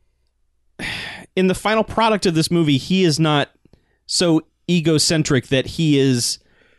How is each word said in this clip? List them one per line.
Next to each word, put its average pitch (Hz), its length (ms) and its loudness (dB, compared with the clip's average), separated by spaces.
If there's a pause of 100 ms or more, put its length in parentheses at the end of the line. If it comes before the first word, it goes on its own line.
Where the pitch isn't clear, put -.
(800)
<sighs> - 580 -14
in 185 120 2
the 185 60 0
final 214 300 -2
product 220 400 0
of 175 100 0
this 160 160 0
movie, 156 280 2
he 185 260 0
is 156 160 2
not 151 300 0 (560)
so 165 360 0 (280)
egocentric 156 760 0
that 131 180 -2
he 151 320 0
is 131 400 0 (400)